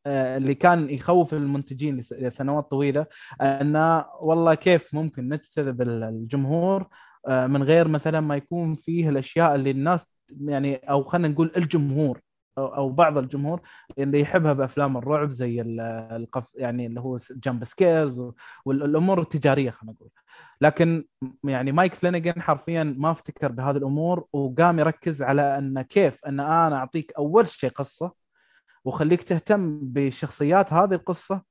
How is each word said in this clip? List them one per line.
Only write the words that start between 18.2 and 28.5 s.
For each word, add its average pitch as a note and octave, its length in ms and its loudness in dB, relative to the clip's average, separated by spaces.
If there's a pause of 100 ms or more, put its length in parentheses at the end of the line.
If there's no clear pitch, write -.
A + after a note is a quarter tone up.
والأمور D#3 560 2
التجارية C#3 480 0
خلينا A2 260 -16
نقول. - 140 -20 (520)
لكن E3 440 4 (380)
يعني C3+ 280 -2
مايك F3 220 2
فلانيغان F3 480 -2
حرفيا D#3 560 -2
ما D#3 140 0
افتكر - 400 -6
بهذه C3 260 -2
الأمور، D3+ 560 -2
وقام D3 460 2
يركز D#3 420 -2
على C#3 360 2
أن C3+ 240 -4
كيف D#3 440 0
أن C#3 140 -6
أنا D#3 360 2
أعطيك C3+ 420 -6
أول E3 300 4
شيء - 220 -4
قصة، D#3 420 -8 (720)